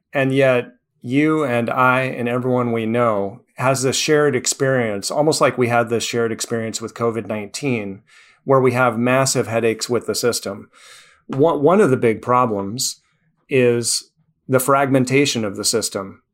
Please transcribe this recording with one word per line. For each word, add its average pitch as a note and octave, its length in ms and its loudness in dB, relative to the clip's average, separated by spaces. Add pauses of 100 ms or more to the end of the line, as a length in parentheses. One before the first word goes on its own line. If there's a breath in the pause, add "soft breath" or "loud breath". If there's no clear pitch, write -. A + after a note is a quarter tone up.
(120)
and C3+ 220 0
yet C3 400 2 (280)
you D3+ 440 0
and A#2+ 240 0
I B2+ 320 2
and B2+ 260 -4
everyone B2 460 -2
we A2+ 120 -2
know A2 560 -2 (140)
has B2+ 280 0
this B2+ 120 0
shared D3 400 2
experience, A#2+ 760 -2
almost D3+ 300 0
like C#3+ 180 2
we B2 120 2
had A#2 180 2
this A2+ 160 -2
shared A#2 300 -2
experience A2 480 -6
with A2+ 120 -10
covid A2+ 340 -4
nineteen, G#2+ 720 -6 (420 soft breath)
where C#3 160 4
we B2+ 140 4
have B2 240 2
massive B2+ 500 2
headaches A2+ 400 -2
with A#2 200 -2
the G#2 80 -2
system. G#2+ 540 -4 (580 loud breath)
One, D3 340 2
one E3+ 180 4
of F3+ 100 4
the B2+ 60 4
big A2 260 0
problems A#2+ 760 -2 (480)
is A#2+ 640 0 (340)
the C3 140 2
fragmentation C3+ 840 2
of G2+ 100 -8
the G#2 80 -8
system. G2 580 -4 (120)